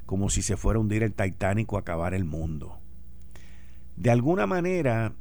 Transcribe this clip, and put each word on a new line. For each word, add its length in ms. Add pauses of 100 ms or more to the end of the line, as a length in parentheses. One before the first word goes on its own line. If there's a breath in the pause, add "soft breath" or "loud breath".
como 240
si 140
se 140
fuera 220
a 20
hundir 240
el 80
Titanic 600
o 60
acabar 360
el 100
mundo. 560 (1120 loud breath)
De 160
alguna 380
manera, 720